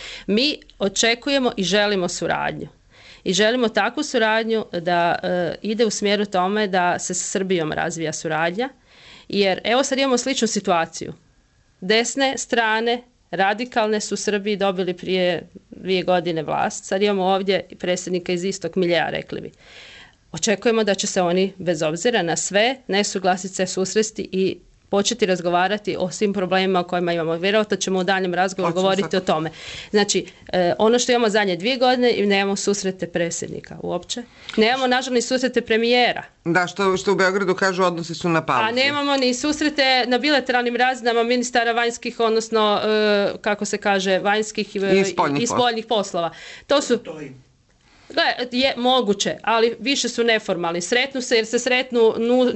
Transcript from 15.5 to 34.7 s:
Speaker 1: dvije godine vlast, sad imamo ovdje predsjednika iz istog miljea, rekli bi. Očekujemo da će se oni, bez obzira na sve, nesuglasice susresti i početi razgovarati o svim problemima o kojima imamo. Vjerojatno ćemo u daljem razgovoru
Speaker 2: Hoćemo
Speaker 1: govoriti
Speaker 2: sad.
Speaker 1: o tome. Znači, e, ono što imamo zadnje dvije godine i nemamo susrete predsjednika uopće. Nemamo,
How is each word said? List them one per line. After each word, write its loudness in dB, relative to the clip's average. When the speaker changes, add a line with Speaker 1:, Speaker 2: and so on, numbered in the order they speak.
Speaker 1:
dvije -2
godine 0
vlast, -4
sad -2
imamo 2
ovdje 0
predsjednika -2
iz -2
istog -6
miljea, 2
rekli -8
bi. -14
Očekujemo 0
da 2
će -4
se 0
oni, 2
bez -2
obzira 0
na 0
sve, 0
nesuglasice -2
susresti -2
i 0
početi 0
razgovarati 0
o -2
svim -2
problemima 2
o 0
kojima -2
imamo. -2
Vjerojatno 0
ćemo 0
u 0
daljem 0
razgovoru 0
Speaker 2:
Hoćemo -2
Speaker 1:
govoriti 2
Speaker 2:
sad. 0
Speaker 1:
o -8
tome. 0
Znači, 2
e, 2
ono 4
što 0
imamo 2
zadnje 2
dvije -2
godine 4
i 0
nemamo 2
susrete -4
predsjednika -6
uopće. -6
Nemamo, 2